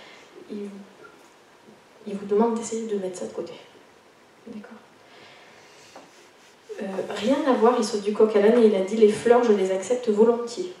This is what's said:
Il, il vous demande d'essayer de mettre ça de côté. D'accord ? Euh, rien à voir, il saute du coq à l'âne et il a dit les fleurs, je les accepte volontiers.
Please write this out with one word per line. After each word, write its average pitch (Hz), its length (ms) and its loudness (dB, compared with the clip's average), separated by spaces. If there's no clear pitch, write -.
Il, 202 180 -10
il 202 80 -10
vous 202 100 -12
demande 220 300 0
d'essayer 226 320 -8
de 208 120 -4
mettre 185 200 -10
ça 226 60 -10
de - 80 -12
côté. - 200 -12
D'accord ? 220 300 -18
Euh, 208 40 -8
rien 226 220 -2
à 262 60 2
voir, 226 240 4
il 226 60 0
saute 208 200 -6
du 214 100 -2
coq 220 220 2
à 202 60 2
l'âne 226 220 6
et 214 40 8
il 202 80 2
a 190 60 0
dit 196 140 -4
les 214 160 6
fleurs, 240 320 2
je 226 100 4
les 190 180 0
accepte 190 380 -4
volontiers. 226 720 0